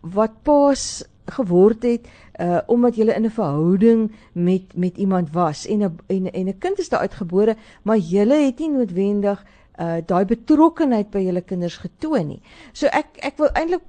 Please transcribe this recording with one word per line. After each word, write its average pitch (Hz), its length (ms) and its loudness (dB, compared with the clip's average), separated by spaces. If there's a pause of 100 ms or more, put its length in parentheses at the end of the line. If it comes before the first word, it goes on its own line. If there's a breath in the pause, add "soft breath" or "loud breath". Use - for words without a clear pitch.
wat 202 300 -2 (120)
paas 285 640 2 (220)
geword 202 560 2
het, 240 260 -2 (320 loud breath)
uh, 175 260 0
omdat 240 300 2
julle 220 180 2
in 220 120 0
'n 220 40 -2
verhouding 196 800 2 (220 loud breath)
met, 180 440 -2
met 180 200 -2
iemand 185 360 -2
was 165 340 -2
en 214 180 -2
'n, 165 220 -6
en, 185 260 -4
en 190 160 -4
'n 196 100 -8
kind 392 200 -4
is 349 100 -6
daar 240 120 -2
uitgebore, 202 560 -2 (260 loud breath)
maar 220 160 0
julle 202 360 2
het 277 240 2
nie 320 120 -4
noodwendig, 202 720 -2 (360 soft breath)
uh, 165 140 -4 (120)
daai 185 180 2
betrokkenheid 262 840 2
by 202 80 -6
julle 185 220 -2
kinders 175 360 -6
getoon 247 500 -4
nie. - 140 -12 (320 loud breath)
So - 140 -4
ek, 302 200 0 (140)
ek - 180 -8
wil 302 160 2
eintlik 339 340 -2